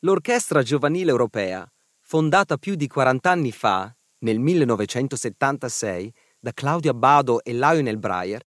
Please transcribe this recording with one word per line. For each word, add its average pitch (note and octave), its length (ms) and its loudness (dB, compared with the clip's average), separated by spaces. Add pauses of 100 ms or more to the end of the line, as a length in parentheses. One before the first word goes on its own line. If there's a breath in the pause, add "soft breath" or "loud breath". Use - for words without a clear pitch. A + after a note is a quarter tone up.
L'Orchestra F#3+ 600 2
Giovanile D3 500 0
Europea, G2 520 -2 (360)
fondata D#3+ 560 2
più G3 180 -6
di D3 140 -4
quaranta C3 420 2
anni D#3 220 0
fa, G2+ 420 -2 (300)
nel A2+ 160 0
millenovecentosettantasei, B2 1700 -2 (280)
da A#2+ 100 -8
Claudio D3 400 -2
Abbado B2+ 540 2
e B2 80 -6
Lionel C3 460 0
Breyer G2 440 -6 (100)